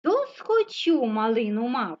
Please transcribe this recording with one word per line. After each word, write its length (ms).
то 260
схочу 760
малину 640
мав. 320